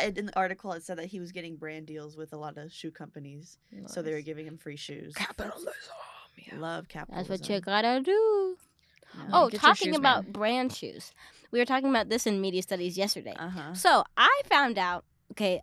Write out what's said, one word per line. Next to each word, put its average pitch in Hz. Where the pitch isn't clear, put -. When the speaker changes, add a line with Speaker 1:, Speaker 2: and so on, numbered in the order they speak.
Speaker 1:
it, 196
in 208
the -
article, 190
it 170
said 180
that 170
he 185
was 175
getting 170
brand 156
deals 151
with 156
a 156
lot 151
of 151
shoe -
companies, 147
so 175
they 156
were 151
Speaker 2:
Nice. 151
Speaker 1:
giving 156
him 156
free 147
shoes. 147
Speaker 2:
Capitalism. -
Yeah. -
Speaker 1:
Love 165
Speaker 3:
That's -
Speaker 1:
capitalism. 165
Speaker 3:
what 185
you 196
gotta 220
do. 392
Speaker 1:
Yeah. 156
Speaker 3:
Oh, 339
Speaker 2:
Get -
your 208
Speaker 3:
talking 359
Speaker 2:
shoes, 311
Speaker 3:
about 262
Speaker 2:
man. 202
Speaker 3:
brand 240
shoes. -
We 233
were 247
talking 269
about 226
this 233
in 202
media 185
studies 180
yesterday. 185
Speaker 1:
Uh-huh. 170
Speaker 3:
So 262
I 415
found 254
out, 180
okay, 190